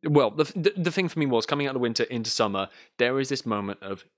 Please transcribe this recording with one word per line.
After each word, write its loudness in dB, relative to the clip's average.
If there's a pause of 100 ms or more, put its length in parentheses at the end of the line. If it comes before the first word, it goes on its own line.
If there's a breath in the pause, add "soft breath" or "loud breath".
well, 6
the, 2 (100)
the, 2
the 0
thing 0
for -4
me 2
was, 2
coming -2
out -4
of -6
the -2
winter 0
into -4
summer, 0 (280 loud breath)
there 2
is -2
this -6
moment -4
of -10 (140)